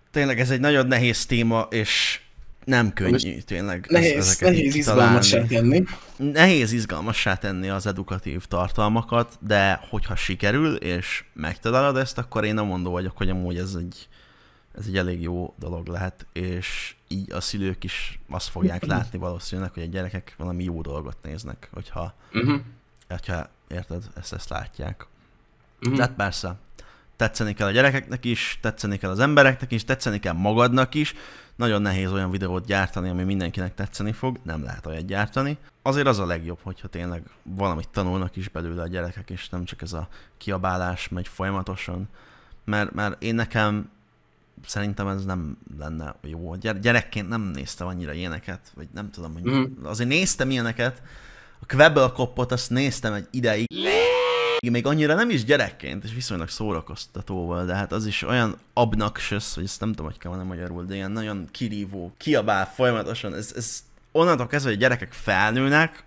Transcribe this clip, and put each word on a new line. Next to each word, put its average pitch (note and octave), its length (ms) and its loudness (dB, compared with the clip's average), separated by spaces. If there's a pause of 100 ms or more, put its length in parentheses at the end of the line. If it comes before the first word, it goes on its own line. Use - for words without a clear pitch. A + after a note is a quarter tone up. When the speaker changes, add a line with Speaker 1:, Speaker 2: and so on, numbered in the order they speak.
(120)
Speaker 1:
Tényleg C#3 280 2
ez B2 120 2
egy B2+ 80 2
nagyon C#3 280 6
nehéz B2 380 4
téma, A#2 440 2
és - 500 0 (460)
nem A#2+ 280 4
könnyű, F#2+ 180 2 (220)
Speaker 2:
Most A#1+ 120 -10
Speaker 1:
tényleg F#2 440 -4
Speaker 2:
nehéz, E3 220 6
Speaker 1:
ez, D3 160 2
ezeket - 260 6
Speaker 2:
nehéz D#3+ 120 4
Speaker 1:
így C#3 100 2
Speaker 2:
izgalmassá A#2+ 640 6
Speaker 1:
kitalálni. A#2+ 420 6 (340)
Speaker 2:
tenni. C#3+ 140 0
Speaker 1:
Nehéz D3+ 400 8
izgalmassá G#2 640 0
tenni F#2+ 340 -4
az G2 160 -4
edukatív F2+ 600 -4
tartalmakat, A2+ 920 2
de G2 400 4 (100)
hogyha G2+ 260 -2
sikerül, A2+ 600 2
és - 480 -4 (100)
megtalálod A#2+ 640 0
ezt, C3 200 -2
akkor A#2 260 -2
én G#2+ 100 0
nem G#2+ 120 0
mondó F2+ 260 -2
vagyok, F2+ 260 -4
hogy F#2 120 2
amúgy F2+ 280 -2
ez F#2+ 160 -4
egy, F2 340 -8 (680)
ez G#2 100 -8
egy F#2+ 100 -2
elég F2+ 240 0
jó F2 380 -4
dolog E2+ 280 -8
lehet, F#2 460 -6
és F2+ 640 -6 (120)
így F#2+ 240 -6
a F#2 100 -6
szülők F#2+ 420 -4
is - 360 -6 (100)
azt E2 200 -6
fogják F2+ 320 -2
Speaker 2:
Mhm. - 80 -6
Speaker 1:
látni - 300 -2
valószínűleg, F2+ 540 -6
hogy E2+ 100 -10
a E2 40 -8
gyerekek F2+ 500 -8
valami F2+ 260 -6
jó E2+ 180 -4
dolgot D2 420 -8
néznek, D2+ 500 -12
hogyha, - 400 -10 (180)
Speaker 2:
Mhm. B2+ 240 2 (540)
Speaker 1:
hogyha, F2 400 -6 (180)
érted, F2 360 -8 (160)
ezt, - 140 -12
ezt - 160 -10
látják. - 560 -10 (760)
Speaker 2:
Mhm. B2 160 0
Speaker 1:
De C3+ 60 4
hát A#2+ 140 4
persze, F#2+ 400 -4 (600)
tetszeni A2 380 0
kell G2+ 140 -2
a G2 40 0
gyerekeknek B2+ 540 2
is, - 360 -2
tetszeni G#2+ 360 -2
kell F#2+ 140 -2
az F#2+ 80 -2
embereknek C3+ 520 6
is, A2+ 140 -2
tetszeni A#2 340 -2
kell F#2 140 -2
magadnak A#2+ 640 4
is. D3 180 0 (420)
Nagyon A2 260 2
nehéz F#2+ 300 0
olyan F#2+ 200 0
videót F#2 340 -2
gyártani, F#2+ 440 0
ami F2+ 140 -2
mindenkinek F#2 520 -2
tetszeni - 360 -6
fog, B2+ 320 -4
nem D#2+ 200 -6
lehet - 220 -10
olyat D#2+ 200 -8
gyártani. G#2+ 520 -2 (240)
Azért C#3 260 2
az A2+ 120 4
a F#2+ 60 0
legjobb, E2+ 380 -4
hogyha F#2 240 -12
tényleg F2 360 -8 (200)
valamit F#2 460 -2
tanulnak F#2 460 -2
is F#2 140 -8
belőle E2+ 320 -6
a E2+ 60 -6
gyerekek, F2 420 -8
és F2+ 200 -10
nem F2+ 160 -6
csak - 160 -12
ez F2 120 -10
a D#2 140 -8 (300)
kiabálás F#2 720 -2
megy F2+ 180 -6
folyamatosan. F#2+ 840 -4 (560)
Mert, G#2 280 0
mert G2+ 300 -4
én A2+ 120 -2
nekem G#2+ 540 0 (760)
szerintem G2+ 420 -4
ez G2 180 -4
nem F2 320 -4 (220)
lenne D2+ 440 -10
jó. E2 320 -10
Gyere-, G2+ 240 -4
gyerekként A2 500 0
nem A2+ 120 -2
néztem E2+ 460 -6
annyira F2 260 -8
ilyeneket, F2 640 -10
vagy D#2 180 -16
nem G#2 180 -10
tudom, D#2+ 220 -12
hogy E2+ 100 -10
Speaker 2:
Mhm. B2+ 420 -2
Speaker 1:
azért A2+ 240 -4
néztem D3+ 400 2
ilyeneket. A#2+ 520 -2 (580)
A - 60 -16
Kvebbelkopot C3 840 6
azt B2 180 -2
néztem B2 440 0
egy G2+ 180 -6
ideig. A#2 340 2 (1040)
Még A#2+ 140 2
annyira D3+ 300 4
nem A#3 140 2
is C#3 140 2
gyerekként, G2 600 0
és A2 100 -10
viszonylag G2+ 360 -4
szórakoztató F#2 960 -6
volt, F2 200 -4
de F2+ 100 -2
hát G2 160 -4
az G#2+ 140 -2
is G2+ 180 -4
olyan A#2 340 0 (160)
obnoxious, G#2+ 800 0
hogy D#2+ 100 -6
ezt - 160 -8
nem A2 100 -2
tudom, D#2 160 -6
hogy D#2 120 -10
kell F2 140 -12
mondani F#2 180 -8
magyarul, F2 360 -8
de F#2+ 100 -8
ilyen G2 160 -6
nagyon G#2 400 -6
kirívó, G2 640 -8
kiabál G#2+ 560 2
folyamatosan. A2+ 600 0
Ez, G#2 220 -8
ez - 240 -6 (320)
onnantól D#3 360 4
kezdve, C#3 220 0
hogy G#2 100 0
a - 20 4
gyerekek B2 320 2
felnőnek, B2+ 920 2